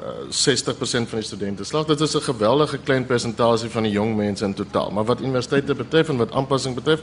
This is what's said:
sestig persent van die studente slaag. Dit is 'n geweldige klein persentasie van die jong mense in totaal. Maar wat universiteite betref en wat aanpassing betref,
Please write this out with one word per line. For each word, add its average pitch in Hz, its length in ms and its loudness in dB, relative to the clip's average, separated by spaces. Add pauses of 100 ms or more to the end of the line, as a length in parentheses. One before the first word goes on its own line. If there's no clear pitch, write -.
(300)
sestig - 480 2
persent 117 300 -2
van 117 100 -6
die 107 100 -4
studente 98 360 -6
slaag. 151 220 -2
Dit 151 140 2
is 151 160 2
'n 143 40 0
geweldige 135 580 2
klein 131 280 0
persentasie 117 640 2
van 117 120 0
die 110 100 2
jong 107 240 2
mense 104 280 0
in 98 100 0
totaal. 101 360 -2
Maar 104 140 0
wat 123 160 0
universiteite 135 540 0
betref 156 340 0
en 139 80 0
wat 113 160 0
aanpassing 131 420 0
betref, 151 280 0